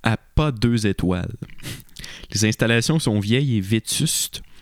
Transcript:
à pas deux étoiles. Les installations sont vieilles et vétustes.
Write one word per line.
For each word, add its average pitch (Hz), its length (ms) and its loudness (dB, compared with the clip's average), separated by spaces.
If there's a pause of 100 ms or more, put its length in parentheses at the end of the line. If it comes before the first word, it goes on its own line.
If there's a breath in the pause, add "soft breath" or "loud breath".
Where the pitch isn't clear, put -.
à 110 140 0
pas - 360 0
deux 113 340 2
étoiles. 90 480 0 (960 loud breath)
Les 104 140 2
installations 117 520 2
sont 107 220 2
vieilles 120 380 2
et - 20 2
vétustes. - 840 -2 (200 soft breath)